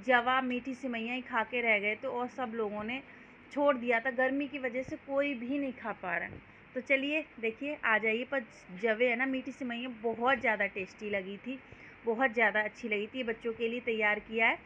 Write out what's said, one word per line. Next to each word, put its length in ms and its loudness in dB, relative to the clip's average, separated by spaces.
जवा, 340 6
मीठी 320 -2
सिवैयाँ 420 -4
ही 60 -4
खा 220 0
के 180 -2
रह 180 4
गए 160 0
थे 120 -6
और 200 -2
सब 280 -6
लोगों 280 -2
ने 200 -8
छोड़ 220 6
दिया 240 2
था। 120 0
गर्मी 360 2
की 120 -8
वजह 240 -2
से 120 -8
कोई 380 0
भी 260 -2
नहीं 140 -2
खा 180 -8
पा 260 -4
रहा 100 -4
है। 140 -14
तो 60 -4
चलिए, 440 0
देखिए, 460 -4
आ 120 6
जाइए, 260 0
पर 160 -2
जवे 280 4
है 60 2
ना, 100 0
मीठी 260 -2
सिवैयाँ 400 -6
बहुत 360 2
ज़्यादा 260 2
टेस्टी 440 -6
लगी 280 -4
थी, 220 -10
बहुत 280 2
ज़्यादा 260 4
अच्छी 280 -4
लगी 200 -2
थी। 160 -6
बच्चों 300 -4
के 140 -2
लिए 120 -4
तैयार 400 0
किया 280 0
है 180 0